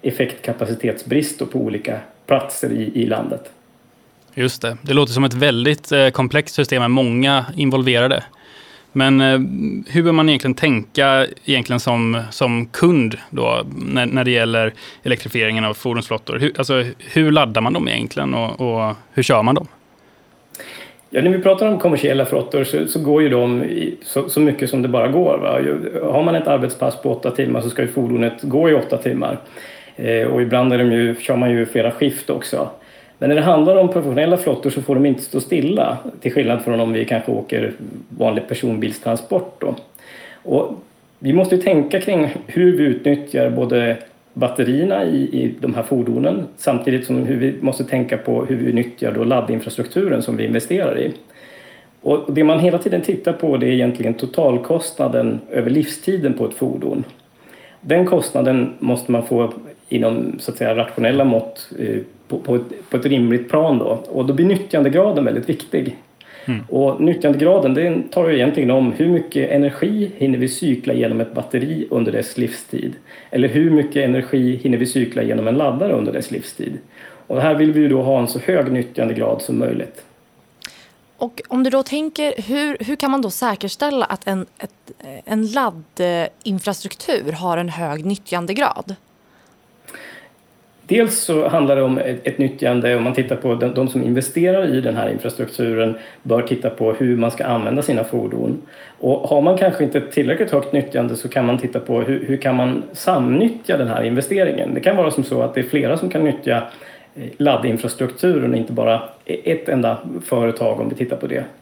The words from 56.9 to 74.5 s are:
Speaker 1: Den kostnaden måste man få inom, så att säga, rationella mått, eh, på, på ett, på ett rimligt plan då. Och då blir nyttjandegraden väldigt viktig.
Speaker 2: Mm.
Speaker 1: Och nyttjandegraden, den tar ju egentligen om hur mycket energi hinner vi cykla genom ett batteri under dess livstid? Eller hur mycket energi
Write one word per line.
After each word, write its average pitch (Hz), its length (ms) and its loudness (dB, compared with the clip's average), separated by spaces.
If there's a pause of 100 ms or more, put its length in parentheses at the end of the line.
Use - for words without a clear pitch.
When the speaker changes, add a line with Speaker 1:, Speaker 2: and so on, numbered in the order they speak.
Speaker 1:
Den 170 240 2
kostnaden 131 760 2
måste 123 320 -2
man 117 140 2
få 117 280 0 (360)
inom, 117 500 0
så - 120 -8
att - 60 -10
säga, 113 180 0
rationella 120 480 2
mått, 117 460 0 (100)
eh, 107 180 -2 (300)
på, 131 120 -6
på 123 160 0
ett, - 340 -6
på 131 80 -2
ett 123 80 -2
rimligt 123 440 2
plan 151 280 4
då. 113 220 0 (120)
Och 131 140 0
då 135 80 0
blir 160 120 4
nyttjandegraden 170 800 2
väldigt 123 240 -2
viktig. - 480 -4 (480)
Speaker 2:
Mm. 117 240 -4
Speaker 1:
Och 135 320 2
nyttjandegraden, 156 720 4
den 165 300 0
tar 170 260 0
ju 151 60 4
egentligen 131 360 2
om 127 200 4
hur 160 160 0
mycket 143 440 0
energi 185 640 0
hinner 135 200 2
vi 123 100 0
cykla 127 460 -2
genom 113 280 0
ett - 120 -4
batteri 151 560 -4
under 117 220 0
dess - 260 -4
livstid? - 560 -6 (360)
Eller 127 180 2
hur 160 240 4
mycket 147 240 4
energi 127 680 2